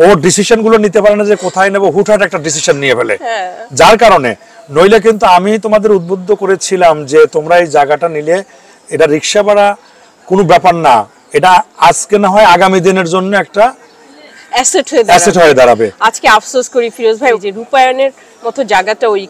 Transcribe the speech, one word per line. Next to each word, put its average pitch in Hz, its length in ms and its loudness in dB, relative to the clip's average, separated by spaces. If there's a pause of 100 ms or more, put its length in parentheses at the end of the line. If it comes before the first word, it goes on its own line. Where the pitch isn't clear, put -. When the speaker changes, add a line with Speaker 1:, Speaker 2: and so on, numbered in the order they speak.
Speaker 1:
ও 196 100 4
decision 190 460 0
গুলো 220 160 2
নিতে 208 240 0
পারে 208 140 2
না 208 100 -2
যে 208 100 0
কোথায় 185 340 -2
নেব, 196 140 -2
হুটহাট 196 380 0
একটা 190 160 -2
decision 156 380 -4
নিয়ে 139 200 -2
ফেলে। 113 260 -2
Speaker 2:
হ্যাঁ। 214 300 -8 (220)
Speaker 1:
যার 170 240 4
কারণে, 175 380 2 (340)
নইলে 185 300 4
কিন্তু 220 260 0
আমি 196 340 2
তোমাদের 214 320 0
উদ্বুদ্ধ 180 400 -4
করেছিলাম 180 720 -2
যে 151 200 2
তোমরা 160 320 -2
এই 175 100 0
জায়গাটা 147 420 -2
নিলে, 160 340 -4 (460)
এটা 156 160 0
রিক্সা 156 380 -2
ভাড়া 202 320 0 (500)
কোনো 190 180 0
ব্যাপার 170 320 0
না, 151 300 0 (280)
এটা 175 300 2 (140)
আজকে - 400 0
না 202 120 0
হয় 208 140 2
আগামী 185 360 2
দিনের 185 280 0
জন্য 185 300 -2
একটা 202 360 -2 (800)
Speaker 2:
Asset - 400 -2
হয়ে 269 160 2
Speaker 1:
অ্যাসেট 175 180 2
Speaker 2:
দাঁড়াবে। 180 200 2
Speaker 1:
হয়ে 151 80 4
দাঁড়াবে। 117 460 2
Speaker 2:
আজকে 226 280 -2
আফসোস 247 420 0
করি 233 200 -4
ফিরোজ 220 300 -4
ভাই 233 200 -2
যে 196 120 -8
রূপায়ণের 254 600 -2 (340)
মতো 233 180 -6
জায়গাটা 208 440 -2
ওই, 196 220 -4